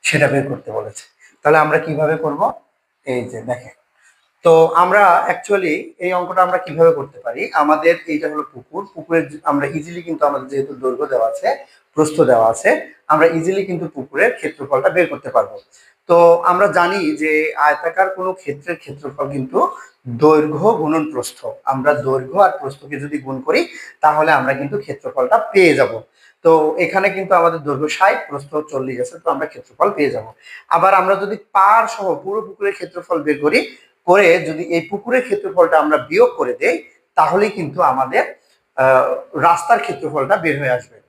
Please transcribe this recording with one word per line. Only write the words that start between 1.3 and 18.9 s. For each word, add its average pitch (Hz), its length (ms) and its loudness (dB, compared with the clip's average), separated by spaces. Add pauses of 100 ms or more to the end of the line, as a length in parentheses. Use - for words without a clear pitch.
তাহলে 151 160 4
আমরা 156 200 2
কিভাবে 156 380 -2
করব? 151 240 -4 (640)
এই 123 240 -4
যে 120 140 -14
দেখেন, - 320 -10 (720)
তো 170 80 6 (300)
আমরা 190 200 4 (300)
actually 185 440 -2 (220)
এই 180 140 -4
অঙ্কটা 180 300 0
আমরা 180 160 0
কিভাবে 165 340 4
করতে 143 260 -6
পারি? 120 240 -8 (100)
আমাদের 156 420 2 (120)
এইটা 156 260 -4
হলো 151 200 -6
পুকুর, 151 300 -14 (120)
পুকুরের 165 340 -2
যে-, 147 160 -18
আমরা 143 220 -2
ইজিলি 165 360 -10
কিন্তু 160 220 -4
আমাদের 135 240 -2
যেহেতু 135 260 -6
দৈর্ঘ্য 127 320 -4
দেওয়া 120 220 0
আছে, - 200 -6 (460)
প্রস্থ 151 260 0
দেওয়া 120 280 4
আছে, 113 220 0 (360)
আমরা 156 200 4
ইজিলি 170 380 0
কিন্তু 170 240 -6
পুকুরের 151 480 -2
ক্ষেত্রফলটা 139 520 -2
বের 170 240 2
করতে 139 180 -12
পারবো। 110 260 -2 (520)
তো 170 80 4 (260)
আমরা 180 260 2
জানি 175 480 0
যে 156 160 -2 (240)
আয়তাকার 165 540 0
কোনো 185 220 -6
ক্ষেত্রের 151 440 -10
ক্ষেত্রফল 139 540 -12